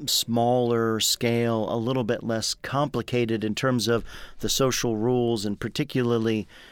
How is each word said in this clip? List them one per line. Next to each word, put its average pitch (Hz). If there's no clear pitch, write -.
smaller 117
scale, 117
a 117
little 127
bit 113
less 110
complicated 120
in 107
terms 123
of 117
the 107
social 123
rules, 117
and 104
particularly 117